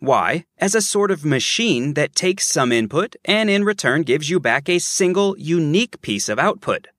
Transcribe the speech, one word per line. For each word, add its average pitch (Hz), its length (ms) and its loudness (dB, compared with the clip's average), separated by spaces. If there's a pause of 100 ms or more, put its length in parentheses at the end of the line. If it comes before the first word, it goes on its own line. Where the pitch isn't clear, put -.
y, 120 420 0 (140)
as 190 180 0
a 220 60 2
sort 202 300 0
of 151 120 -4
machine 143 680 0
that 147 200 -2
takes 185 320 -2
some 123 280 0
input 117 500 0
and 214 260 0
in 202 140 2
return 180 380 0
gives 151 280 0
you 185 80 0
back 135 300 0
a 175 120 2
single, 190 580 0
unique 165 640 0
piece 101 260 -4
of 107 100 -4
output. - 500 -2 (120)